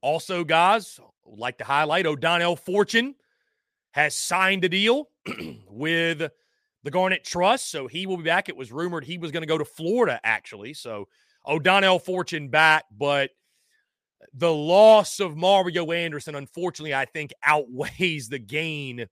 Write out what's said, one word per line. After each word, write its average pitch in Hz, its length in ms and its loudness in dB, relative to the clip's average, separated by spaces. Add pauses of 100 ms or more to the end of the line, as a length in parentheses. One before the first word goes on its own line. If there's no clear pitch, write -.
Also, 165 420 -2
guys, 175 580 2
I'd - 380 -20
like 120 200 -8
to 127 40 -10
highlight 151 420 0
O'Donnell 165 520 0
Fortune 226 580 0 (760)
has 147 220 0
signed 190 500 0
a 185 60 2
deal 220 400 0 (160)
<clears throat> - 140 -12 (300)
with 160 600 -2 (520)
the 143 80 -10
Garnet 185 320 0
Trust, 196 460 0
so 139 180 -8
he 180 200 -10
will 185 100 -4
be 165 60 -10
back. 170 260 0
It 156 60 -10
was 117 160 -12
rumored 165 320 -6
he 165 140 -12
was 165 140 -10
gonna 160 140 -6
go 156 120 0
to 151 80 -2
Florida, 170 580 -2
actually. 110 500 -4
So 107 360 -12 (360)
O'Donnell 185 540 4
Fortune 175 500 -6
back, 156 360 4 (100)
but 143 360 0 (1000)
the 160 200 0
loss 196 680 6
of 175 160 -4
Mario 175 560 2
Anderson, 160 440 -6
unfortunately, 151 580 -8
I 135 120 0
think 151 280 -10 (100)
outweighs 143 840 0
the 135 100 -8
gain 135 720 -8